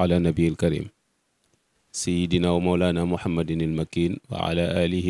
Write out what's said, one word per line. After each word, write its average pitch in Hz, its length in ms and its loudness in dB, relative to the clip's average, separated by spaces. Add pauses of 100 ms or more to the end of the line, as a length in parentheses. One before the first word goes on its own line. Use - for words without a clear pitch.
على 87 160 4
النبي 82 280 2 (120)
الكريم. 76 280 0 (1080)
سيدنا 87 560 0
ومولانا 87 560 2
محمد 85 460 -2
المكين 82 680 -2 (160)
وعلى 85 320 -2 (160)
آله 87 280 0